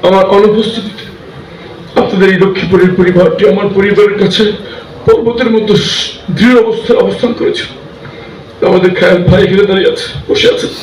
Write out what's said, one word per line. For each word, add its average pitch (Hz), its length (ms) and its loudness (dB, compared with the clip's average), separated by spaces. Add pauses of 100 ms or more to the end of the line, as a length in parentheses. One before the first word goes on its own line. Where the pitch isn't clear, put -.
আমার 190 160 4
অনুপস্থিতিতে 208 800 0 (920)
আপনাদের 190 280 2
এই 185 100 2
লক্ষ্মীপুরের 185 580 2
পরিবারটি 180 520 2
আমার 202 260 0
পরিবারের 202 440 2
কাছে 208 340 0 (520)
পর্বতের 233 460 0
মতো 208 240 2 (560)
দৃঢ় 226 320 4
অবস্থায় - 360 0
অবস্থান 196 340 0
করেছিল। - 340 -4 (1000)
আমাদের 180 280 2
খায়ের 180 280 2
ভাই 185 220 4
এখানে 196 200 2
দাঁড়িয়ে 190 280 0
আছে, - 120 -8 (240)
বসে 466 260 0
আছে। - 120 -6 (160)